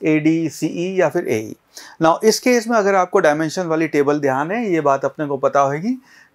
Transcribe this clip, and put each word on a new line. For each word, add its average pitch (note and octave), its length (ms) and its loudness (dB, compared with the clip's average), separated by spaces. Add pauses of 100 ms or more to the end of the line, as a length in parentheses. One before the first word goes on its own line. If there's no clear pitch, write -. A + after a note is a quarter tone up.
एडी, D#3+ 460 2
सीई F3 500 -4
या E3 100 2
फिर E3+ 180 -4
एई। A2 280 -6 (460)
Now E3 220 2
इस A3 160 4
केस A#3+ 280 0
में A#3+ 100 0
अगर G3 180 2
आपको F#3 240 2
डायमेंशन D#3+ 440 0
वाली D#3+ 240 -2
टेबल D3 320 2
ध्यान C#3 320 -2
है, A3 200 -4
ये E3 100 0
बात C#3 240 2
अपने C#3+ 200 -4
को C#3+ 120 -4
पता C#3 220 0
होगी D#3+ 420 -2 (340)